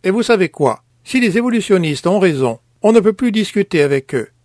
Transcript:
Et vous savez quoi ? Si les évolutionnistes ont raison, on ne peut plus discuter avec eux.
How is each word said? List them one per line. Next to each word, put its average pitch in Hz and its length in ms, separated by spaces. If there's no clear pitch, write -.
Et 190 60
vous 220 140
savez 190 260
quoi ? 131 320
Si 254 180
les 208 160
évolutionnistes 190 680
ont 190 100
raison, 131 400
on 226 120
ne 233 60
peut 208 140
plus 240 180
discuter 202 520
avec 139 320
eux. 110 140